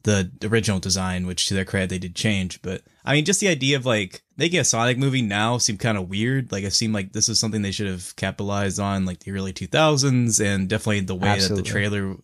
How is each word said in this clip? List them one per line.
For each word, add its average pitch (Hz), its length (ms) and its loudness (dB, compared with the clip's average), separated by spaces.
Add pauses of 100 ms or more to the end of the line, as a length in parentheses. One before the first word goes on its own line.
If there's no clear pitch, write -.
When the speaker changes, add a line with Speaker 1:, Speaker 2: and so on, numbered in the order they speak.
Speaker 1:
the 98 280 2 (100)
original 104 380 0
design, 92 460 -2
which 90 220 -4
to 101 60 -2
their 95 120 0
credit, 92 240 0
they 92 80 -4
did 90 180 -10
change. 98 460 -2
But, 92 180 -6 (240)
I - 80 -2
mean, 151 140 4
just 196 140 2
the 202 80 2
idea 139 280 2
of, 127 80 -2
like, 107 380 0 (160)
making 170 220 2
a 127 40 2
Sonic 117 320 2
movie 131 240 2
now 110 380 2
seemed 107 200 0
kinda 110 220 0
weird. 110 500 -2
Like, 98 140 -2
it 95 80 -4
seemed 110 220 0
like 98 180 -4
this 110 160 0
is 110 100 0
something 110 220 0
they 101 100 0
should 101 180 -2
have 92 280 -8
capitalized 101 640 -2
on, 98 240 0
like, 90 160 -6
the 98 120 -10
early 95 200 -4
two 92 140 -8
thousands, 131 760 4
and 98 300 2
definitely 107 300 0
the 95 140 -4
way 95 140 0
Speaker 2:
Absolutely. 98 300 2
Speaker 1:
that 95 60 -2
the 101 60 -6
trailer 101 540 -2